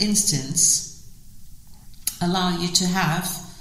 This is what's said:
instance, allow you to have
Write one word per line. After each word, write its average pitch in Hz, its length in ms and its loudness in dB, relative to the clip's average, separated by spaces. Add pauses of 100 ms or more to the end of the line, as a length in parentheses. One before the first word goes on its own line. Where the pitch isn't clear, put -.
instance, - 1080 2 (1120)
allow 180 360 2
you 175 120 0
to 180 180 2
have 180 400 2 (340)